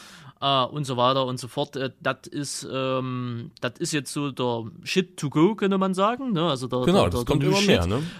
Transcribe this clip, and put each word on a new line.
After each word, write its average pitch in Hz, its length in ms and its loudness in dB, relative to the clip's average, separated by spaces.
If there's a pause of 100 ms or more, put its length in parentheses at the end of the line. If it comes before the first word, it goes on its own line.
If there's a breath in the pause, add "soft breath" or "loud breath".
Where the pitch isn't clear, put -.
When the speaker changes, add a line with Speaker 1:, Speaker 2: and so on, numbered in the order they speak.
(400 loud breath)
Speaker 1:
äh, 135 240 2
und 147 200 -6
so 123 120 -4
weiter 131 280 4
und 127 140 -4
so 123 80 -10
fort. 143 280 -6
Äh, 131 160 -4 (100)
das 135 280 -4
ist, - 420 -8
ähm, 127 800 -4 (100)
das 120 180 -4
ist 165 140 -4
jetzt 143 180 -4
so 143 200 -4
der 120 340 -4 (180)
Shit - 340 -2
to 147 120 -4
go, 170 260 4
könnte 196 220 2
man 190 160 0
sagen, 233 400 0
ne? 165 160 2
Also 127 180 -2
der, 123 140 -2
Speaker 2:
Genau, 175 220 4
Speaker 1:
der, 87 80 2
Speaker 2:
das 120 100 0
Speaker 1:
der, 120 40 -6
Speaker 2:
kommt 139 180 2
Speaker 1:
der 151 60 2
Speaker 2:
immer 151 100 4
Speaker 1:
Shit. 202 80 2
Speaker 2:
mehr, 92 200 4
ne? 120 160 0 (160 loud breath)